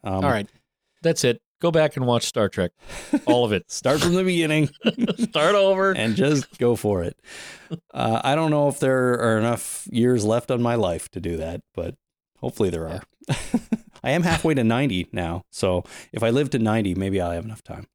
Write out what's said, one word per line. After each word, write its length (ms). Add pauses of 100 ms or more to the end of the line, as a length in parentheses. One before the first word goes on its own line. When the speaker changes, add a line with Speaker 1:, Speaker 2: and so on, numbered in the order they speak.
Speaker 1:
Um, 220
Speaker 2:
All 60
right. 180 (540)
That's 220
it. 160 (200)
Go 100
back 260
and 100
watch 180
Star 240
Trek. 240 (540)
All 180
of 80
it. 120
<laughs> 60
Speaker 1:
Start 300
from 140
the 100
beginning. 440 (280)
Speaker 2:
<laughs> 220 (120)
Start 240
over. 380
Speaker 1:
And 240
just 420
go 160
for 300
it. 120 (800)
Uh, 300
I 100
don't 160
know 160
if 140
there 400
are 180
enough 540
years 320
left 260
on 100
my 140
life 360
to 100
do 160
that, 240 (120)
but 220 (440)
hopefully 320
there 180
are. 140 (260)
Speaker 2:
Yeah. 80 (340)
Speaker 1:
<laughs> 320
I 80
am 140
halfway 300
to 100
ninety 480
now, 400
so 320 (280)
if 120
I 60
live 200
to 80
ninety, 380
maybe 240
I'll 100
have 140
enough 180
time. 320